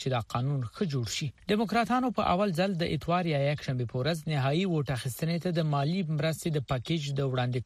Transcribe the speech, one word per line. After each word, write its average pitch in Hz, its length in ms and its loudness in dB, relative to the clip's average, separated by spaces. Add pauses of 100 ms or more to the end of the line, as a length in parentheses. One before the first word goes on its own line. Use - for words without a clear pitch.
چې - 120 -2
دا 120 60 2 (140)
قانون 135 280 0
ښه 120 300 -4
جوړ 123 240 -2
شي. 156 120 -4 (220)
ډیموکراتانو 233 600 2 (100)
په - 160 2
اول 196 240 2
ځل 190 220 2
د - 120 0
اتوار 170 380 0
یا 143 100 2
یکشنبې 139 480 0
په - 100 -6
ورځ 156 180 0 (120)
نهایي 147 340 2
ووټ 151 320 0
اخیستنې 160 480 -2
ته 180 60 2 (100)
د 156 140 0
مالي 147 340 2
مرستې 151 480 -2
د 143 160 0
پکیج 143 400 -2
د 135 160 0
وړاندې 123 380 0